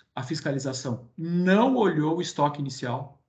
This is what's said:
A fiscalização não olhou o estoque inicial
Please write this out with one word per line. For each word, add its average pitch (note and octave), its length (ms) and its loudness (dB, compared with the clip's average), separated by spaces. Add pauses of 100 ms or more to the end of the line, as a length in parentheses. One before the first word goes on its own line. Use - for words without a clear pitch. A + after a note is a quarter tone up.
(140)
A C3 80 -6
fiscalização C3+ 960 -4
não F#3 600 4
olhou E3 400 2
o F3+ 40 0
estoque D3 380 0
inicial C3 680 -8